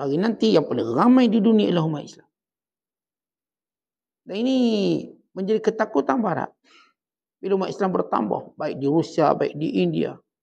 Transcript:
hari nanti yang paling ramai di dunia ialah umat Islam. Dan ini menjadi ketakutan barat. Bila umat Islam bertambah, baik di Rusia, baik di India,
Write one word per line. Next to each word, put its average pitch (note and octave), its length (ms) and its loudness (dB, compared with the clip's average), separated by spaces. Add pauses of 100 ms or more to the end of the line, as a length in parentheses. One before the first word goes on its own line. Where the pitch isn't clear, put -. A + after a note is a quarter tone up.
hari C#3 80 -2
nanti G#3+ 400 0
yang D#3 80 6
paling A#2+ 240 -4
ramai A#3+ 400 4
di G#3+ 160 2
dunia G#3+ 280 4
ialah E3+ 200 0
umat D3+ 160 -8
Islam. - 240 -20 (1900)
Dan - 120 -12 (120)
ini C4 120 0 (760)
menjadi G3 240 -2
ketakutan A#3+ 640 -2
barat. E3 320 -4 (880)
Bila G3 160 -2
umat F#3 160 -4
Islam F3+ 160 -2
bertambah, F3+ 640 -4
baik - 240 -8
di C3+ 80 -4
Rusia, D3 480 2
baik - 240 -4
di F3+ 240 -2
India, D#3+ 320 -2 (280)